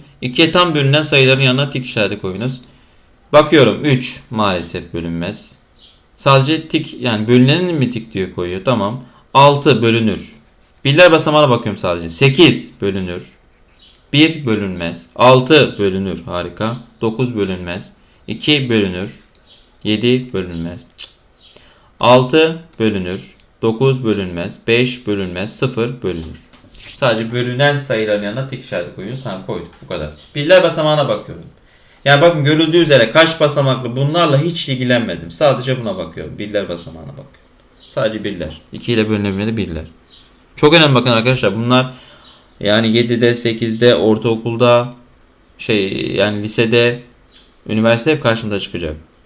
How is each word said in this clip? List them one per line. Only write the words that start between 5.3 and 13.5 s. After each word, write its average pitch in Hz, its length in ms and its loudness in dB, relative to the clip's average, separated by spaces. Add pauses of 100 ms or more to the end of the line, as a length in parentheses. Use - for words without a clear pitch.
Sadece 139 500 2
tik, - 320 -4
yani 113 280 -4
bölünenin 143 480 4
mi 127 160 0
tik - 220 -10
diye 95 200 -6
koyuyor? 90 320 -6
Tamam. 117 380 -2 (300)
Altı 139 480 4
bölünür. 113 580 -2 (460)
Birler 165 260 6
basamağına 151 380 2
bakıyorum 113 280 -2
sadece. 87 320 -4
Sekiz 135 600 2 (100)
bölünür. 92 420 -6 (880)